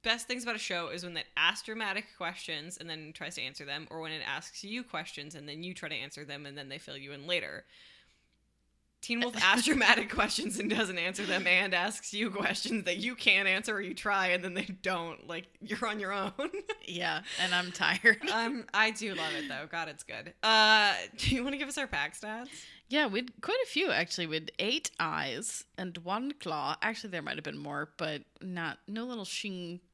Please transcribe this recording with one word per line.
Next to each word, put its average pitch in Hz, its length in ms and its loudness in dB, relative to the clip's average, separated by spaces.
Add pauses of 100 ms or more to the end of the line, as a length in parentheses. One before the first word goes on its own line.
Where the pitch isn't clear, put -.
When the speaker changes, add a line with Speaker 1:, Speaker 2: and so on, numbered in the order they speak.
Speaker 1:
best 233 240 0
things 247 160 -4
about 233 120 -2
a 214 40 -4
show 170 300 -2
is 175 140 -6
when 175 140 -6
it - 80 -4 (100)
asks 170 300 2
dramatic 214 400 -4 (100)
questions 165 640 -6
and 165 100 -12
then 156 260 -10
tries 156 220 -8
to 147 60 -6
answer 131 240 -8
them, 143 240 -8
or 160 120 -8
when 160 100 -4
it 156 140 -6
asks - 380 -6
you 226 200 -6
questions 156 500 -8
and 147 160 -12
then 156 140 -10
you 180 100 -8
try 156 160 -10
to 156 60 -6
answer 139 280 -10
them 143 220 -10
and 143 100 -12
then 139 140 -10
they 139 80 -8
fill - 180 -12
you 139 160 -12
in 139 140 -12
later. 156 400 0 (1300)
Teen 233 200 -4
Wolf 240 180 -2
Speaker 2:
<laughs> 214 60 2
Speaker 1:
asks 226 240 6
dramatic 233 460 6
questions 208 460 2
and 208 120 0
doesn't 190 260 0
answer 185 260 -2
them 185 220 0
and 180 300 6
asks 202 400 0
you 208 160 0
questions 202 540 0
that 180 120 2
you 233 180 -2
can't 196 320 6
answer 208 280 2
or 196 40 -2
you 185 140 -4
try 196 360 2
and 180 140 2
then 180 120 -4
they 202 100 -2 (160)
don't. 170 460 -4
Like, 170 180 -8 (160)
you're 208 260 -4
on 214 120 -2
your 196 120 -2
own. 196 260 -2
<laughs> 269 40 -4 (480)
Speaker 2:
Yeah, 170 320 -2 (220)
and 180 100 2
I'm 180 200 2
tired. 190 520 6
<laughs> 202 80 2
Speaker 1:
Um, 233 300 0 (100)
I 220 180 6
do 208 220 -6
love - 240 -2
it, 302 120 -6
though. 143 200 -6
God, 165 200 -4
it's - 140 -12
good. 113 380 -10
Uh, 214 520 10 (240)
do - 180 2
you 240 80 0
wanna 277 140 0
give 277 100 -2
us 285 100 -4
our 277 80 0
pack 151 340 -2
stats? 220 280 -8 (420)
Speaker 2:
Yeah, 285 180 4
we'd 240 340 -2
quite 466 220 0
a - 40 0
few, 330 240 2
actually. 170 340 2
We'd 160 320 -4
eight 247 320 0 (100)
eyes 156 680 -2 (120)
and 180 220 -6
one 214 400 -4
claw. 151 420 -2
Actually, 220 300 -2
there 170 100 -4
might 143 140 -4
have 151 80 -8
been 147 140 -8
more, 143 400 -6
but 156 260 -4 (180)
not, 170 460 -6
no 220 180 -6
little 233 200 -8
shing 180 540 -8 (140)